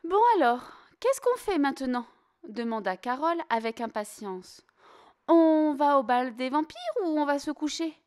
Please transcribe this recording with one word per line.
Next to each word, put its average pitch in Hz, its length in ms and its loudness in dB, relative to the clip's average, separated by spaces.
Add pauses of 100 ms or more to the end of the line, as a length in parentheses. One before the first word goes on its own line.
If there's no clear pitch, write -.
« - 0 -
Bon 370 180 2 (140)
alors, 247 340 0 (300)
qu'est-ce 523 200 0
qu'on 494 160 0
fait 392 220 -2
maintenant ? » 262 480 -2 (420)
demanda 220 480 -4
Carole 311 520 -2
avec 226 320 -2
impatience. « 208 840 -10 (640)
On 311 480 6
va 285 240 4
au 262 60 2
bal 247 320 0
des 254 140 -4
vampires 311 280 -4 (240)
ou 311 160 0
on 294 60 0
va 285 160 0
se 311 100 -6
coucher ? » 311 420 -6 (140)